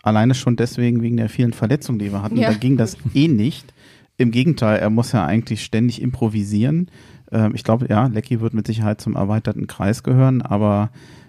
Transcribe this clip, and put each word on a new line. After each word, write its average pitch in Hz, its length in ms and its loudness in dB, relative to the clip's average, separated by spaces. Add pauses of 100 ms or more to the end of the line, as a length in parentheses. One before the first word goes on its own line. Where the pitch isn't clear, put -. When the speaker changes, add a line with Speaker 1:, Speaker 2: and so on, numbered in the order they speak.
Speaker 1:
Alleine 110 320 4
schon 123 220 0
deswegen 120 440 0
wegen 117 160 -2
der 113 140 -2
vielen 117 240 0
Verletzungen, 120 440 -2
die 101 140 -4
wir 101 100 -4
hatten. 107 140 -4
Speaker 2:
Ja. 110 140 2
Speaker 1:
Da 107 40 2
ging 123 220 0
das 185 220 -2 (160)
eh 143 120 4
nicht. 127 460 -2 (460)
Im 120 140 2
Gegenteil, 117 480 2
er 104 100 0
muss 117 220 0
ja 98 120 2
eigentlich 110 400 -2
ständig 117 380 -2
improvisieren. 117 880 0 (420)
Ähm, 110 220 2
ich - 100 -8
glaube, 117 240 0
ja, 107 200 2
Lecky 110 320 -2
wird 113 120 -2
mit 107 140 -2
Sicherheit 110 340 -2
zum - 160 -4
erweiterten 107 500 -2
Kreis 104 360 -4
gehören, 131 400 4
aber, 104 480 0 (380)